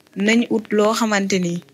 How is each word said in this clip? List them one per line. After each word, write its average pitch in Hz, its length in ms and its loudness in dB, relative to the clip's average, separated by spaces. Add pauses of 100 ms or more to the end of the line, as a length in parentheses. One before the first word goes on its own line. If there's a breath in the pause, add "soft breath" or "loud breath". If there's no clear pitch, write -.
(160)
nañ 220 340 2
ut 214 220 -2
loo 208 220 2
xamante 202 460 0
ni 175 220 -4 (120)